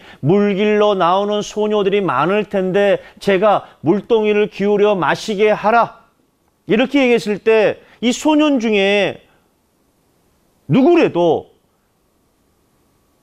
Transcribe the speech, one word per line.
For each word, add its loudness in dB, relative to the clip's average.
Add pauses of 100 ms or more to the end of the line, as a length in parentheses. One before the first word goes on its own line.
(200)
물길로 0
나오는 -2
소녀들이 -2
많을 -2
텐데 -2 (200)
제가 0 (160)
물동이를 0
기울여 0
마시게 -2
하라." 0 (640)
이렇게 0
얘기했을 0
때 0 (140)
이 0
소년 0
중에 0 (1500)
누구라도 2 (1700)